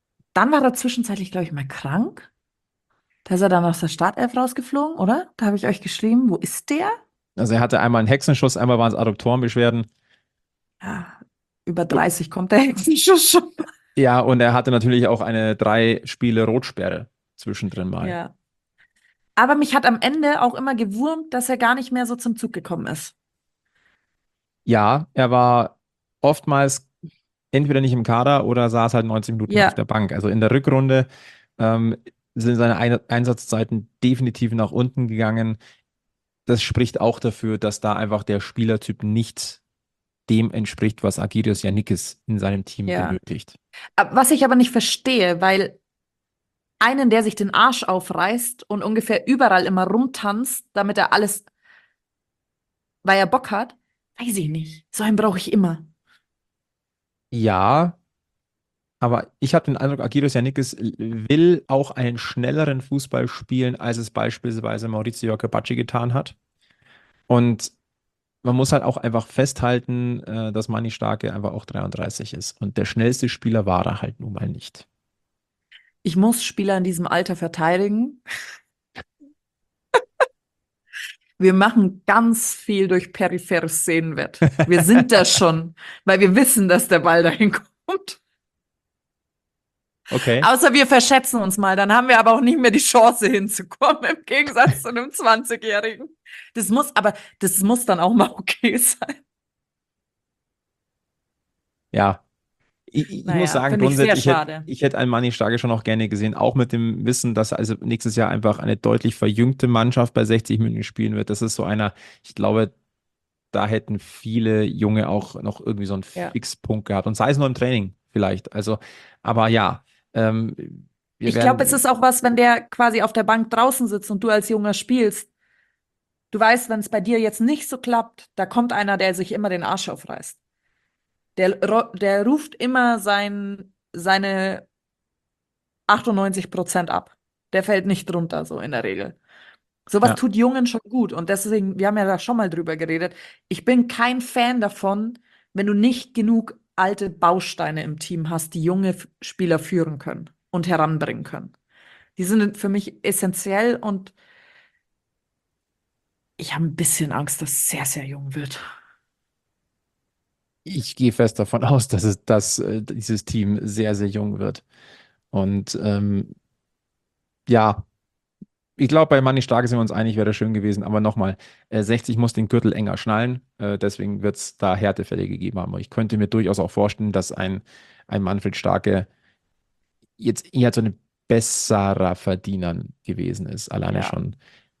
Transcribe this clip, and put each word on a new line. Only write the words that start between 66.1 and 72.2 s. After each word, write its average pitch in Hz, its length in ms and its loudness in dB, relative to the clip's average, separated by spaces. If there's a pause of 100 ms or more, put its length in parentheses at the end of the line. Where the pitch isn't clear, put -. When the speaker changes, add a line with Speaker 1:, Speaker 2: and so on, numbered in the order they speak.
Speaker 2:
hat. - 220 -4 (920)
Und 120 460 2 (720)
man 123 120 0
muss 135 180 2
halt 143 100 2
auch 123 140 0
einfach 113 300 -2
festhalten, 123 960 -2
äh, 110 280 -6
dass 110 160 -4
Manni 113 240 -4
Starke 110 420 -4
einfach 101 200 -6
auch - 120 -10
dreiunddreißig 98 680 -8